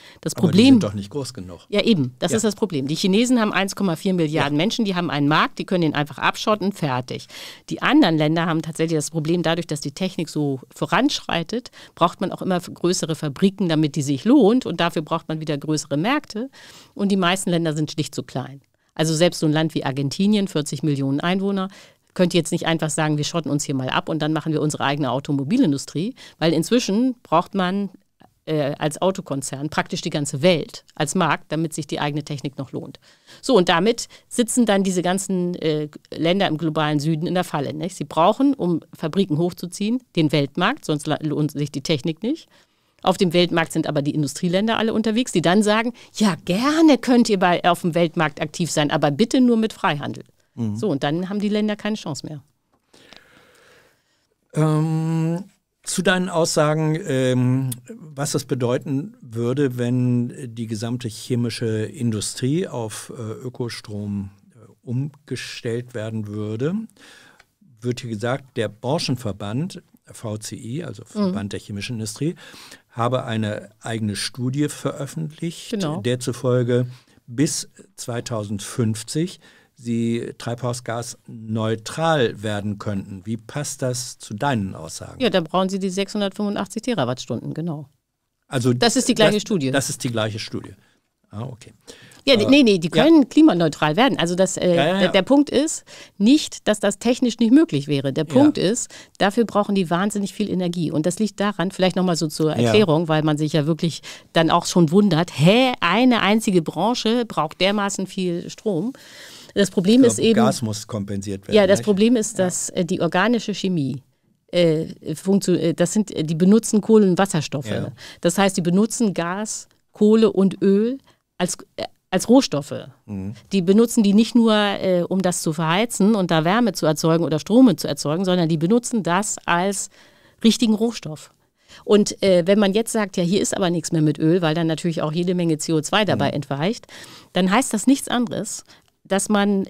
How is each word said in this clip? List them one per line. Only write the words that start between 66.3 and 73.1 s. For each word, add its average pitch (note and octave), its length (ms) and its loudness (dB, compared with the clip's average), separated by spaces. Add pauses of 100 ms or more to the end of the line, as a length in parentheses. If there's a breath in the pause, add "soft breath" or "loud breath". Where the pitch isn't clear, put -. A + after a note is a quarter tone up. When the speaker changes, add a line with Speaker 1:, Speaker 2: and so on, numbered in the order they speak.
Speaker 2:
wird A#2+ 200 -4
hier A#2 100 -12
gesagt, A#2 460 -6
der G#2+ 120 -2
Branchenverband A#2+ 1120 -6 (240)
V G#2+ 320 -10
C G#2+ 180 -12
I, A#2 280 -10
also - 180 -14
Speaker 1:
Mhm. - 60 -20
Speaker 2:
Verband G3 440 -4
der F#2 80 -8
chemischen G#2 360 -8
Industrie, C#3+ 380 -6 (560 loud breath)
habe B2 340 -2